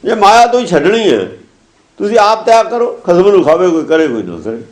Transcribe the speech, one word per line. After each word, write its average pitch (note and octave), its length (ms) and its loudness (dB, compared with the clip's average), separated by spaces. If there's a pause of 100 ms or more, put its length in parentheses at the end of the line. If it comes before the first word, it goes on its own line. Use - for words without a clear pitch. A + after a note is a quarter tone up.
ਜੇ - 120 -4
ਮਾਇਆ A3 320 4
ਤੋਂ A#3+ 120 0
ਹੀ A#3+ 80 -6
ਛੱਡਣੀ F3+ 460 0
ਹੈ, F#2+ 160 -4 (680)
ਤੁਸੀਂ G#3 220 -2
ਆਪ G#3+ 260 0
ਤਿਆਗ A3+ 240 2
ਕਰੋ। A#3+ 220 -4
ਖਸਮ F3+ 380 0
ਨੂੰ G3 140 2
ਖਾਵੇ E3 260 2
ਕੋਈ, D#3+ 160 -2
ਕਰੇ D#3+ 220 0
ਕੋਈ A#2 160 -6
ਨਾ F2 220 -12
ਕਰੇ। A2+ 160 -10 (100)